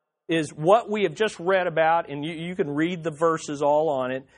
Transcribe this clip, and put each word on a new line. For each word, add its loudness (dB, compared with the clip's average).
is 0
what 4
we -2
have 0
just -2
read 2
about, 2
and -6
you, -6
you -8
can -2
read -2
the -4
verses -2
all 2
on -2
it, -6